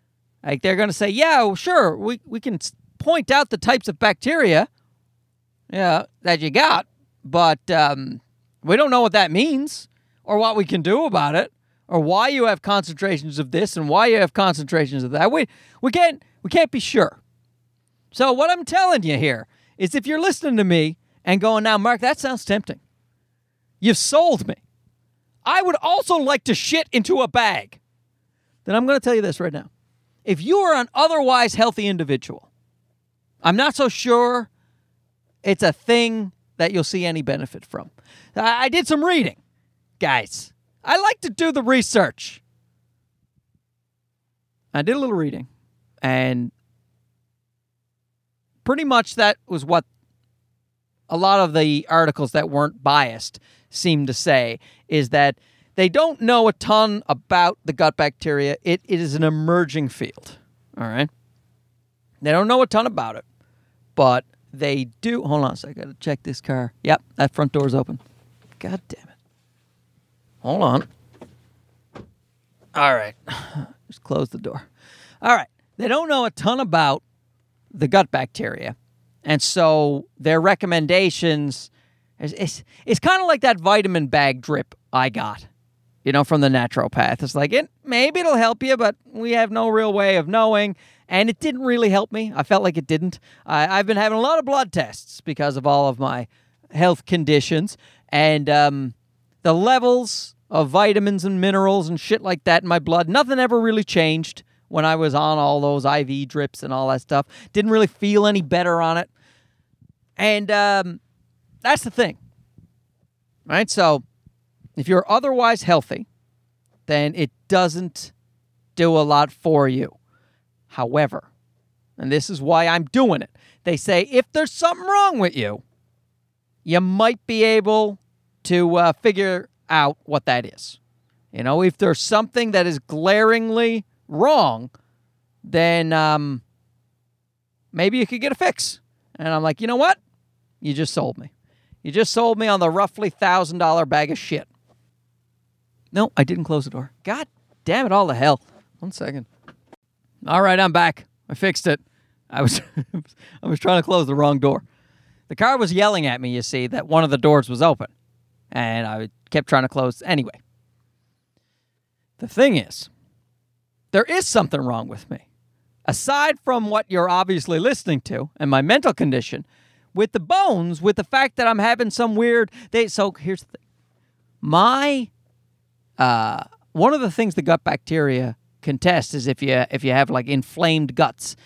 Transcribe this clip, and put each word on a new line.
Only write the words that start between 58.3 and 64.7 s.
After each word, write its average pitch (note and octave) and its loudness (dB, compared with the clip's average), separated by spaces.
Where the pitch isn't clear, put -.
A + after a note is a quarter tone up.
It, F3 -2
it F3 -2
is D3 -4
an D#3+ 0
emerging D#3 0
field, - -12
all A2+ -8
right? B2 -4
They D3 0
don't F#3 2
know B3+ 4
a B3+ 2
ton A3+ 0
about A2+ -6
it, A#2+ -16
but B2+ 4
they C#3 -4